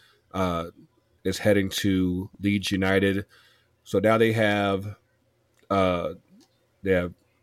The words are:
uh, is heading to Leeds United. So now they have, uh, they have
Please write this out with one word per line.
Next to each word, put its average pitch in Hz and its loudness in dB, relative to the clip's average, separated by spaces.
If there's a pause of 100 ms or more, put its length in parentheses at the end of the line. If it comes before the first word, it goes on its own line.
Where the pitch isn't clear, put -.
(340)
uh, 87 -2 (560)
is 92 -4
heading 101 2
to 92 -2 (120)
Leeds 101 -2
United. 95 0 (580)
So - -4
now 110 4
they 113 2
have, 101 0 (760)
uh, 90 0 (680)
they 95 -2
have 90 2 (300)